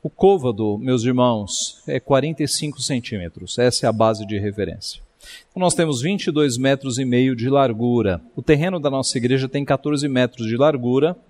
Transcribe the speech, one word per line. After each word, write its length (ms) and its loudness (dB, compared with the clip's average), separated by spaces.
O 60 -4
côvado, 680 2
meus 260 0
irmãos, 840 0
é 120 -2
quarenta 440 0
e 40 -2
cinco 340 -6
centímetros. 760 -8
Essa 280 2
é 40 4
a 40 0
base 320 2
de 120 -6
referência. 640 -6
Então, 120 -8
nós 120 2
temos 280 0
vinte 260 -2
e 40 0
dois 260 2
metros 420 0
e 60 -2
meio 300 4
de 140 -2
largura. 720 2
O 60 -8
terreno 380 2
da 100 -2
nossa 280 -2
igreja 300 2
tem 180 -4
quatorze 420 -2
metros 400 0
de 100 -2
largura. 580 2